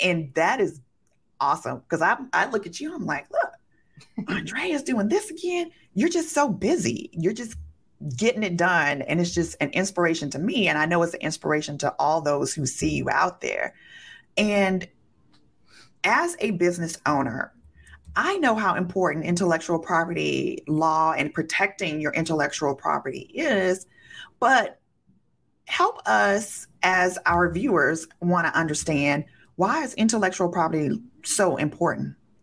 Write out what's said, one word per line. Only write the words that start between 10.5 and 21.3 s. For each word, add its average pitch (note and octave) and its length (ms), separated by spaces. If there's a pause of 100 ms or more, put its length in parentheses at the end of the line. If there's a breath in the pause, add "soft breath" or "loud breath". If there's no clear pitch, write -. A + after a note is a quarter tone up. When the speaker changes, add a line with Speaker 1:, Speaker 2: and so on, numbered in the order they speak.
Speaker 1:
And D3+ 80
I D3+ 100
know E3+ 160
it's E3+ 120
an - 60
inspiration D3+ 580
to - 200
all D3+ 220
those C#3+ 320
who C#3+ 140
see D#3 240
you C3+ 180
out C3+ 320
there. - 340 (640 loud breath)
And G3+ 500 (1160 soft breath)
as D#4 380
a A3+ 120
business F3 540
owner, C3 460 (640 soft breath)
I E4+ 220
know B3 180
how G3+ 180
important F3 500
intellectual E3+ 540
property D#3+ 880
law D#3+ 460
and D3 200